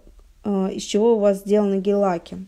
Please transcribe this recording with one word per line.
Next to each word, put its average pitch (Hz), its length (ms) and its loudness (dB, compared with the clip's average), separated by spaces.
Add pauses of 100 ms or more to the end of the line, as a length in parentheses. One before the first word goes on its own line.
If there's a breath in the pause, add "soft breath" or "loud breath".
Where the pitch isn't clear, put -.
(420)
а, 190 260 -2
из 196 140 -8
чего 220 340 2
у - 20 -2
вас 202 220 2
сделаны 202 400 0
гель-лаки, 190 680 -2